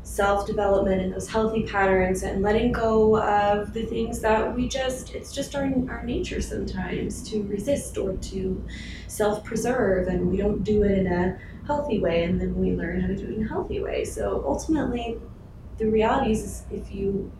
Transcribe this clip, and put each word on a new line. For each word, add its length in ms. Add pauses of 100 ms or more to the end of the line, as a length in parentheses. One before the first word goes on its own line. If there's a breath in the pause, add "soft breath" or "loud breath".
self-development 960
and 120
those 140
healthy 360
patterns 600
and 180
letting 300
go 500
of 520
the 120
things 360
that 340
we 140
just, 440
it's 200
just 200
our, 160 (200)
our 160
nature 360
sometimes 880
to 140
resist 540
or 200
to 460 (440 loud breath)
self-preserve, 1000
and 240
we 60
don't 260
do 200
it 80
in 160
a 300 (280 loud breath)
healthy 340
way, 240
and 160
then 180
we 140
learn 300
how 60
to 80
do 100
it 100
in 80
a 40
healthy 340
way. 240
So 400
ultimately, 720 (600)
the 120
reality 420
is, 120
is 280
if 220
you 360 (100)